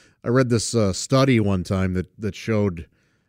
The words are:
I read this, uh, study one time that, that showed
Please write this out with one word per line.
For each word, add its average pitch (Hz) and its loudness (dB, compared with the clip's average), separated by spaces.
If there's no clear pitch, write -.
I - -4
read 127 2
this, 117 -2
uh, 101 2
study 135 2
one 98 0
time 95 -2
that, 90 -4
that 104 -6
showed 101 -4